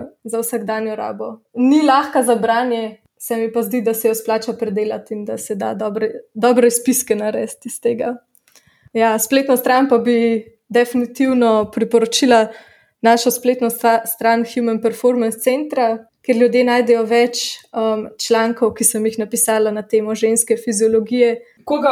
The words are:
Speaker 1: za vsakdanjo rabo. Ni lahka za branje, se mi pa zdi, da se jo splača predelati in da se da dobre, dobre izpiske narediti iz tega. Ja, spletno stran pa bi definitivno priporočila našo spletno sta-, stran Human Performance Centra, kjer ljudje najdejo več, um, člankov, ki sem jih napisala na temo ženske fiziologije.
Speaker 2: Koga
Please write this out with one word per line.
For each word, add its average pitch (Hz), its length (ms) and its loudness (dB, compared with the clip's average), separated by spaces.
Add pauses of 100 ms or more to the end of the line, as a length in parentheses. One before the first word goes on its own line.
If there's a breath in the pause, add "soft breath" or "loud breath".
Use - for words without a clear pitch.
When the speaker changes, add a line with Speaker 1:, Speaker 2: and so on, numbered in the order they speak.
(240)
Speaker 1:
za 226 160 -6
vsakdanjo 220 560 -6
rabo. 214 440 -8 (140)
Ni 269 280 4
lahka 285 420 2
za 233 120 2
branje, 226 680 -2 (160)
se - 180 -6
mi 226 180 -4
pa 233 80 -2
zdi, 220 200 -2
da 220 120 0
se 220 140 -2
jo 220 80 2
splača 220 380 -4
predelati 214 600 -6
in 208 120 -10
da 220 120 -8
se 214 180 -8
da 220 180 -4
dobre, 214 380 -4 (220)
dobre 240 340 4
izpiske - 480 0
narediti 214 520 -6
iz - 140 -12
tega. 233 340 -2 (800 soft breath)
Ja, 226 240 2
spletno 269 380 2
stran 254 320 2
pa 247 80 4
bi 226 480 2 (240)
definitivno 240 1000 2
priporočila 226 760 2 (540 loud breath)
našo 233 300 4
spletno 247 380 0
sta-, 226 360 2
stran 226 480 0
Human 226 280 -2
Performance 226 580 0
Centra, 254 680 -2 (160)
kjer 240 160 0
ljudje 247 260 4
najdejo 240 400 2
več, 240 380 0 (340)
um, 220 300 -2 (120)
člankov, 226 600 0
ki 233 100 0
sem 220 180 -2
jih 220 140 -2
napisala 214 520 -2
na 208 120 -6
temo 214 320 -2
ženske 220 420 0
fiziologije. 226 800 0 (320 soft breath)
Speaker 2:
Koga 285 240 2